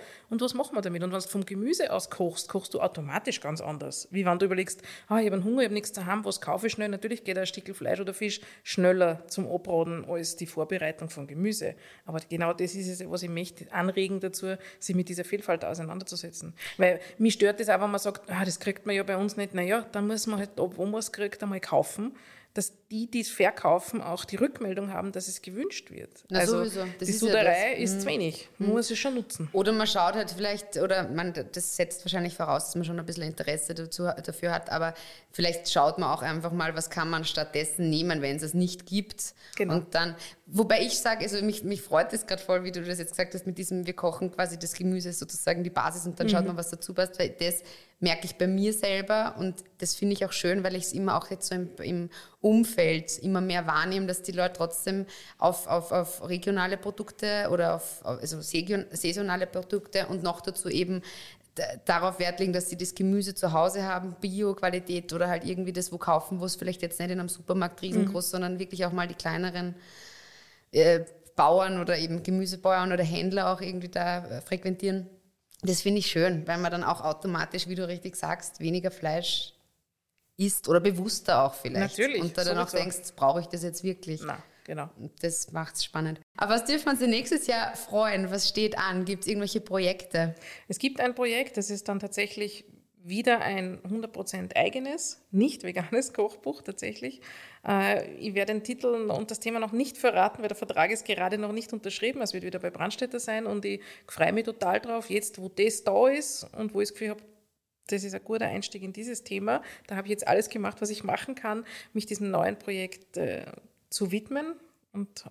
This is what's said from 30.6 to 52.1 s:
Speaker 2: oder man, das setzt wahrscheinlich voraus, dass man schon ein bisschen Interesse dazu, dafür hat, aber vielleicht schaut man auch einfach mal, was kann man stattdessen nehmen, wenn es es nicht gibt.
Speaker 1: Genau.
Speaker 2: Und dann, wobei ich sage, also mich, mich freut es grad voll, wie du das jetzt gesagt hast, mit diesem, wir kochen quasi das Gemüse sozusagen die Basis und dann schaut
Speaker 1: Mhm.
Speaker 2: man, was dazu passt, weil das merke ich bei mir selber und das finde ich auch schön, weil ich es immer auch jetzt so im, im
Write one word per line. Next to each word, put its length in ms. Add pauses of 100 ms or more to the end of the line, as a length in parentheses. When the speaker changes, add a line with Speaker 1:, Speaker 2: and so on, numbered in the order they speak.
Speaker 2:
oder 320
man, 240 (180)
das 240
setzt 300
wahrscheinlich 320
voraus, 300
dass 100
man 80
schon 160
ein 60
bisschen 180
Interesse 500
dazu, 300
dafür 480
hat, 180
aber 240 (380)
vielleicht 360
schaut 300
man 120
auch 120
einfach 300
mal, 240
was 140
kann 200
man 140
stattdessen 640
nehmen, 320
wenn 140
es 80
es 100
nicht 320
gibt. 480 (220)
Speaker 1:
Genau. 180
Speaker 2:
Und 220
dann, 180 (320)
wobei 360
ich 180
sage, 240
also 200
mich, 200
mich 180
freut 300
es 120
grad 160
voll, 220
wie 80
du 140
das 160
jetzt 100
gesagt 240
hast, 140
mit 100
diesem, 260
wir 120
kochen 340
quasi 300
das 140
Gemüse 380
sozusagen 520
die 60
Basis 360
und 140
dann 80
schaut 140
Speaker 1:
Mhm. 60
Speaker 2:
man, 80
was 140
dazu 240
passt, 240
weil 120
das 340 (360)
merke 260
ich 100
bei 100
mir 280
selber 640
und 260 (140)
das 160
finde 180
ich 140
auch 60
schön, 300
weil 120
ich 100
es 80
immer 240
auch 140
jetzt 180
so 60
im, 160 (120)
im 280 (320)